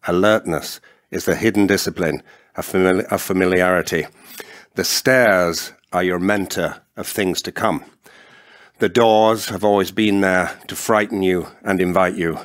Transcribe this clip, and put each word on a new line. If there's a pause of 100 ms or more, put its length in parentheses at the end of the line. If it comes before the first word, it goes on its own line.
Alertness (280)
is
the
hidden
discipline (360)
of
famili-,
of
familiarity. (680)
The
stairs (220)
are
your
mentor (180)
of
things
to
come. (960)
The
doors
have
always
been
there (100)
to
frighten
you (160)
and
invite
you